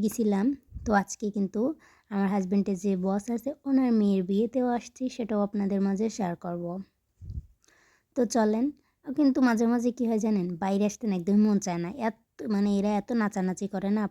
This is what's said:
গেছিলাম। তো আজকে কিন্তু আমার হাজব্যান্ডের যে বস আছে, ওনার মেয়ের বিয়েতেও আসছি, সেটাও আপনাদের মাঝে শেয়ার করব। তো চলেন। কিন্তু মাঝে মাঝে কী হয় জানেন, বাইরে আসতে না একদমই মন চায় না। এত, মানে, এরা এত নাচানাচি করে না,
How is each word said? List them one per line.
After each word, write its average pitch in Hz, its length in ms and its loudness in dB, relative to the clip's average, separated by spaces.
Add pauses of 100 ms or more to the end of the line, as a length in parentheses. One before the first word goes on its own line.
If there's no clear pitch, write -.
গেছিলাম। 208 420 0 (400)
তো 240 40 -2 (120)
আজকে - 240 -8 (100)
কিন্তু 202 260 -2 (520)
আমার 196 200 2
হাজব্যান্ডের 196 500 0
যে 196 100 0 (120)
বস 196 200 -2 (100)
আছে, 233 140 -6 (180)
ওনার 262 220 2 (100)
মেয়ের 202 300 4
বিয়েতেও 233 380 2 (100)
আসছি, - 260 -8 (120)
সেটাও 214 320 -2
আপনাদের 202 400 -2
মাঝে 196 180 0 (120)
শেয়ার 175 160 -2 (120)
করব। 175 200 -6 (1500)
তো 262 60 2 (140)
চলেন। 220 300 2 (520)
কিন্তু 277 300 4
মাঝে 233 260 2
মাঝে 240 240 0
কী 254 120 -2
হয় 220 160 0
জানেন, 196 220 0 (160)
বাইরে 196 260 2
আসতে - 200 -8
না 190 100 0
একদমই 202 260 4
মন 208 200 4
চায় 175 180 -2
না। 170 60 -6 (180)
এত, 226 100 -4 (360)
মানে, 202 160 0 (100)
এরা 208 200 0
এত - 100 -6 (120)
নাচানাচি 190 520 -2
করে 196 240 -4
না, 214 140 0